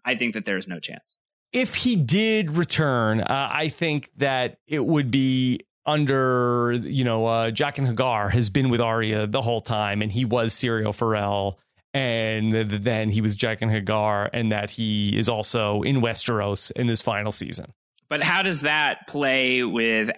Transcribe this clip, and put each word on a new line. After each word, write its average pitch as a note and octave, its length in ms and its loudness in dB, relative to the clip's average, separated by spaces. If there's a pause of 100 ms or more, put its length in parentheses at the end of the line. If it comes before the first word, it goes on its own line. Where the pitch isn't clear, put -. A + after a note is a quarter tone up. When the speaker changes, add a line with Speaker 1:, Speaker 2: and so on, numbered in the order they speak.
Speaker 1:
I B2 120 -2
think A#2 180 -2
that A2 100 -6
there G2 140 -2
is F2+ 100 -8
no E2+ 120 -10
chance. - 380 -16 (340)
Speaker 2:
If B3+ 240 -2
he B3 200 2
did F#3 640 2
return, B2 640 2
uh, C#3 280 -2
I D#3 200 -4
think D3+ 480 -4
that C3 480 -2
it C#3+ 180 -2
would C#3+ 260 2
be C3 500 2 (260)
under, B2+ 840 2 (100)
you C3 220 -2
know, A2+ 220 2
uh, A2+ 260 2
Jaqen C#3+ 420 -2
H'ghar A2 380 0
has A#2 180 2
been C3 200 2
with A#2 100 2
Arya A2 480 0
the B2+ 120 -2
whole A2+ 200 -2
time, G#2+ 420 -2
and G#2+ 80 -2
he B2 140 -2
was A#2 280 0
Syrio A2 400 0
Forel, G2+ 680 0 (340)
and A2 580 0
th-, G#2+ 300 0
then A2 260 0
he G#2 120 2
was G#2+ 160 0
Jaqen A2 340 -2
H'ghar, G#2 640 0
and A2+ 180 0
that G#2 180 -2
he G#2+ 480 -2
is G#2 120 2
also G#2+ 540 0
in C3+ 200 2
Westeros G#2+ 720 0
in B2 160 -2
this A2 120 2
final G#2 300 -2
season. - 420 -4 (360)
Speaker 1:
But D3 140 -2
how F3+ 200 2
does E3+ 200 0
that D3 440 0
play C3 560 2
with A2+ 560 2